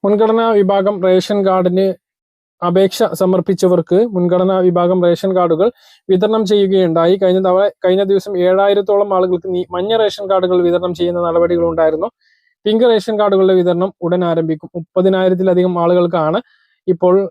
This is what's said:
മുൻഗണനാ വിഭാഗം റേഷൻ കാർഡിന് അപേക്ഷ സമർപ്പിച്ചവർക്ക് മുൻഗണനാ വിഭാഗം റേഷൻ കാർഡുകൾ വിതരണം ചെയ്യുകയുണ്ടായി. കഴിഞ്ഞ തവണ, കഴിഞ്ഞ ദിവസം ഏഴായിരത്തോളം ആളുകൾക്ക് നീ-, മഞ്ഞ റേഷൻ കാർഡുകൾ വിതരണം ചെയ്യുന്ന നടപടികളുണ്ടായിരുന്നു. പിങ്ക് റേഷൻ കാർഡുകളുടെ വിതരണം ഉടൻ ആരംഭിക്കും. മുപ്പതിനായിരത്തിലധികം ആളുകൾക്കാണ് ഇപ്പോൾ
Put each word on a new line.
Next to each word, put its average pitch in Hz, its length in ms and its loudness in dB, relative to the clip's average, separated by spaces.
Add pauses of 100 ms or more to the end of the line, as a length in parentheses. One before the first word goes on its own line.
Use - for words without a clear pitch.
മുൻഗണനാ 220 480 0
വിഭാഗം 202 520 0
റേഷൻ 185 420 0
കാർഡിന് 185 420 0 (760)
അപേക്ഷ 185 380 0 (140)
സമർപ്പിച്ചവർക്ക് 180 840 0 (140)
മുൻഗണനാ 185 480 0
വിഭാഗം 180 440 0
റേഷൻ 175 320 0
കാർഡുകൾ 175 320 2 (420)
വിതരണം 214 360 2
ചെയ്യുകയുണ്ടായി. 185 720 2
കഴിഞ്ഞ 190 240 0
തവണ, 190 260 2 (120)
കഴിഞ്ഞ 190 260 0
ദിവസം 196 340 -2
ഏഴായിരത്തോളം 202 760 2
ആളുകൾക്ക് 185 400 -2
നീ-, 185 180 -6
മഞ്ഞ 196 260 -4
റേഷൻ 208 320 -2
കാർഡുകൾ 185 320 0
വിതരണം 175 320 0
ചെയ്യുന്ന 175 280 -4
നടപടികളുണ്ടായിരുന്നു. 170 880 0 (560)
പിങ്ക് 220 200 0
റേഷൻ 220 320 0
കാർഡുകളുടെ 190 360 2
വിതരണം 180 360 0 (120)
ഉടൻ 180 240 -2
ആരംഭിക്കും. 160 500 -4
മുപ്പതിനായിരത്തിലധികം 185 1040 0
ആളുകൾക്കാണ് 175 600 0 (480)
ഇപ്പോൾ 180 280 2 (160)